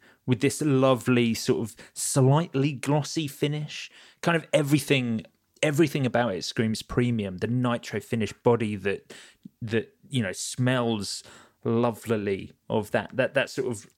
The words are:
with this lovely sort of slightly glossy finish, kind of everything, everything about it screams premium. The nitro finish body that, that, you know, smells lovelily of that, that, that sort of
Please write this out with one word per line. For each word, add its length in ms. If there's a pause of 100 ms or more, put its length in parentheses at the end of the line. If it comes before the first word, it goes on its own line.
(260)
with 160
this 200
lovely 720
sort 280
of 140 (180)
slightly 800
glossy 540
finish, 640 (300)
kind 140
of 180
everything, 720 (360)
everything 440
about 280
it 100
screams 380
premium. 560
The 100
nitro 520
finish 340
body 440
that, 360 (480)
that, 320 (160)
you 140
know, 80
smells 920 (400)
lovelily 920 (160)
of 220
that, 220
that, 220
that 140
sort 220
of 160 (100)